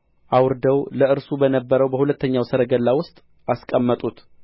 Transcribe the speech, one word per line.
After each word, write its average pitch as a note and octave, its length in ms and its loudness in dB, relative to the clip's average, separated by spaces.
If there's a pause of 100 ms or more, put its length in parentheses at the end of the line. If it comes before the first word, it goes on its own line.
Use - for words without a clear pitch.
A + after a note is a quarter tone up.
(320)
አውርደው C3 460 2 (140)
ለእርሱ C3+ 440 0
በነበረው C3+ 520 2
በሁለተኛው C3 560 -2
ሰረገላ B2 500 0
ውስጥ E3 220 -6 (320)
አስቀመጡት። B2 680 -4 (260)